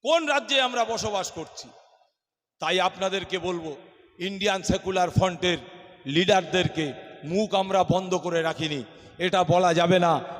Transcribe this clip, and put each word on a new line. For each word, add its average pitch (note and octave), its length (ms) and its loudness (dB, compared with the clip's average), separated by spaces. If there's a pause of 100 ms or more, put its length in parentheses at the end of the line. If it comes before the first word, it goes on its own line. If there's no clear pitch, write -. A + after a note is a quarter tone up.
কোন D#4+ 240 2
রাজ্যে C#4 360 0
আমরা B3 220 0
বসবাস G#3 460 -4
করছি। - 380 -14 (920)
তাই F3 200 0
আপনাদেরকে F#3 580 -2
বলবো, E3+ 380 -6 (420)
ইন্ডিয়ান G3 440 -2
সেকুলার F#3 480 0
ফ্রন্টের F3+ 480 2 (480)
লিডারদেরকে E3+ 880 2 (320)
মুখ F#3 300 -2
আমরা F#3+ 300 2
বন্ধ F3+ 300 0
করে E3+ 280 0
রাখিনি। D#3 420 -4 (340)
এটা F3+ 260 2
বলা F3 300 4
যাবে E3+ 240 4
না E3 220 4 (200)